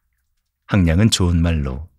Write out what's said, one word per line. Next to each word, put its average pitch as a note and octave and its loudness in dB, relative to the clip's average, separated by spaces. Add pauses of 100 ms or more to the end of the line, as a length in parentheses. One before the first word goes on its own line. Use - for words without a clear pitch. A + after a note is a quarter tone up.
(680)
항량은 F#2+ 2
좋은 F2 0
말로 D2 -4